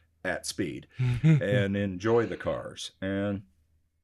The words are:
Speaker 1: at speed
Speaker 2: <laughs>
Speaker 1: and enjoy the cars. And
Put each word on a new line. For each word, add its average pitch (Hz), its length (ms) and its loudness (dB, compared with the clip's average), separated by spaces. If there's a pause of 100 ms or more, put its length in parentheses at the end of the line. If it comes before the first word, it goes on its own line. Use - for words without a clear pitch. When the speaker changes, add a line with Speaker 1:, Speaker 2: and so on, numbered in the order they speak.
(260)
Speaker 1:
at 90 200 -6
speed - 480 -6
Speaker 2:
<laughs> - 40 -14 (260)
Speaker 1:
and 101 520 4
enjoy 104 500 2
the 90 120 -6
cars. - 540 -6 (100)
And 98 420 -2 (600)